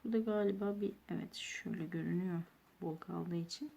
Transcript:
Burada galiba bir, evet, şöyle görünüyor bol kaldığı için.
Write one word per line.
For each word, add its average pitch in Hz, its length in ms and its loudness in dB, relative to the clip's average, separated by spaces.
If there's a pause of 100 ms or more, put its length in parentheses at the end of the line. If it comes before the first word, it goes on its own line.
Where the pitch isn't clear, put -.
Burada 226 140 4
galiba 202 640 2
bir, 202 120 2 (160)
evet, - 260 -4
şöyle - 520 -4
görünüyor 170 560 2 (400)
bol 160 140 -2
kaldığı 170 400 -2
için. 170 400 -4